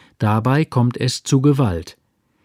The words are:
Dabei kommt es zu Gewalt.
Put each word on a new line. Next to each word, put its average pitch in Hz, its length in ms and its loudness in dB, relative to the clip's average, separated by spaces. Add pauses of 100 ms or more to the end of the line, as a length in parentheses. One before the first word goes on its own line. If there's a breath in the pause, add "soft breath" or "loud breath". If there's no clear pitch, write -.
(180 soft breath)
Dabei 113 460 2
kommt 123 320 -2
es 127 260 -4
zu 135 180 0
Gewalt. 131 560 0 (480)